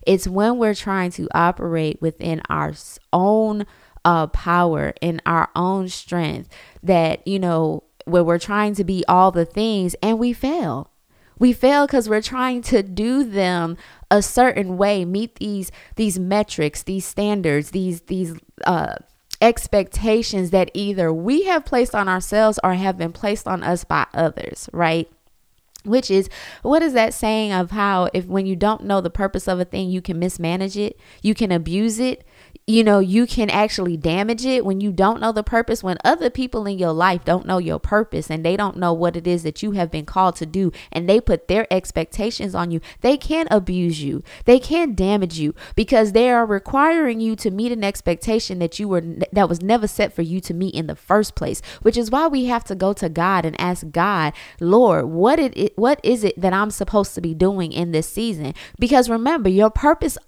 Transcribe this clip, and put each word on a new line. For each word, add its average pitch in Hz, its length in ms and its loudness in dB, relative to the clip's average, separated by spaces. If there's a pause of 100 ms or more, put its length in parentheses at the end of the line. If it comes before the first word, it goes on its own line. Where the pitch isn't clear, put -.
it's 185 220 2
when 208 320 0
we're 214 160 2
trying 190 340 -4
to 175 240 -8
operate 165 720 0
within 160 440 -4
our 151 220 -2
s-, - 300 -16 (120)
own, 208 540 2 (400)
uh, 165 220 4
power, 170 760 0
in 165 240 -2
our 165 300 2
own 185 340 0
strength, 160 580 -6 (360)
that, 165 440 2
you 196 120 -2
know, 160 420 0 (240)
where 175 180 4
we're 170 140 2
trying 208 380 -2
to 202 80 -2
be 185 240 -4
all 185 240 6
the 175 120 2
things 202 600 -2
and 220 160 0
we 240 120 0
fail. 233 600 -4 (480)
We 247 120 6
fail 277 360 4
'cause 254 200 0
we're 214 140 2
trying 254 400 -4
to 226 220 2
do 214 400 0
them 180 520 -2 (360)
a 208 100 6
certain 202 560 2
way, 196 280 0
meet 202 320 -6
these, 202 340 -8 (240)
these 202 240 -2
metrics, 185 640 -2
these 185 240 -6
standards, 180 640 -2
these, 185 300 -4
these, 175 340 -6 (320)
uh, 165 300 0 (440)
expectations 214 1080 0
that 185 240 2
either 190 360 -2
we 233 340 0
have 339 200 0
placed 247 300 0
on 202 120 -2
ourselves 208 560 2
or 185 120 2
have 185 240 -2
been 170 140 -6
placed 208 340 -4
on 185 160 -4
us 175 200 -2
by 151 300 -2
others, - 580 -4
right? 165 380 -2 (760)
Which 233 260 0
is, 190 180 2 (320)
what 311 220 2
is 311 80 0
that 226 220 2
saying 214 400 -2
of 180 180 0
how 196 420 0
if, 180 140 -2
when 190 180 -2
you 190 120 -2
don't 208 260 0
know 202 160 0
the 175 100 -2
purpose 196 380 -4
of 180 140 0
a 180 40 -4
thing, 185 240 -6
you 185 120 -4
can 170 180 -6
mismanage 185 560 -4
it, 208 240 -6 (220)
you 214 120 2
can 196 200 0
abuse 190 460 0
it, 254 260 -2 (420)
you 226 160 6
know, 202 160 6
you 190 260 4
can 220 240 -2
actually 190 480 0
damage 202 480 -2
it 254 180 0
when 196 160 -2
you 202 120 -2
don't 190 280 2
know 226 120 0
the 214 100 -2
purpose, 226 400 0
when 185 240 -4
other 311 240 2
people 240 380 -4
in 202 100 -4
your 175 140 0
life 175 340 2
don't 175 220 0
know 185 100 0
your 160 220 -4
purpose 202 500 -2
and 160 160 -4
they 175 100 2
don't 202 220 -4
know 175 160 0
what 170 220 0
it 170 100 -8
is 175 160 0
that 156 220 -8
you 208 80 -4
have 180 180 -2
been 156 160 -8
called 185 300 0
to 165 100 -8
do, 175 260 -2 (200)
and 175 180 -2
they 208 100 6
put - 280 -2
their 196 260 0
expectations 190 800 -4
on 175 160 -4
you, 165 100 -4 (220)
they 277 160 4
can 320 320 -2
abuse 180 540 0
you, - 180 -6 (240)
they 247 140 8
can 311 340 -2
damage 185 460 0
you 151 160 -2 (200)
because 220 360 4
they 233 180 4
are 233 160 4
requiring 269 760 0
you 220 180 -2
to - 120 -4
meet 220 220 -2
an 226 120 -4
expectation 196 760 -2
that 170 180 -2
you 208 100 -6
were, 180 140 0 (300)
that 185 180 4
was 175 140 -4
never 214 240 2
set - 260 -2
for - 80 -2
you 170 180 -2
to 180 140 -6
meet 185 220 -4
in 160 100 -4
the 151 100 -6
first 208 380 0
place, - 280 -6 (200)
which 220 160 4
is 226 140 0
why 302 160 2
we 269 180 0
have 240 200 -2
to 196 100 -6
go 190 180 0
to 185 160 -4
God 170 360 0
and 156 140 -6
ask 180 300 -4
God, 165 440 0 (260)
"Lord, 175 460 6
what 190 340 2
it, 269 180 -2
it, 208 180 0
what 254 280 2
is 233 200 0
it 190 160 -2
that 185 140 0
I'm 208 160 0
supposed 202 460 -2
to 180 60 -8
be 165 120 -4
doing 180 380 0
in 170 220 -4
this 160 140 0
season?" 175 460 -6 (240)
Because 247 320 4
remember, 233 400 0
your 208 220 6
purpose 302 560 0